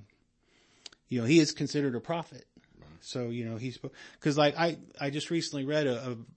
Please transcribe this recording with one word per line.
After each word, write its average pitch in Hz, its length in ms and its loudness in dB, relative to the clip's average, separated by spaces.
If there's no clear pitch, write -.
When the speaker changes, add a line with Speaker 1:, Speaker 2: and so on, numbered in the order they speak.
Speaker 1:
you 123 100 0
know, 117 80 0
he 160 120 8
is 151 120 6
considered 143 440 -2
a 117 40 -4
prophet. 160 460 -8
Speaker 2:
Right. - 80 -20
Speaker 1:
So, 120 280 -6
you 117 160 -4
know, 113 120 -6
he's, 120 200 -8
'cause, 147 160 2
like, 147 200 6
I, 165 200 2
I 143 120 -2
just 143 180 -4
recently 160 360 -2
read 151 220 2
a, 123 240 -2
a 120 40 -6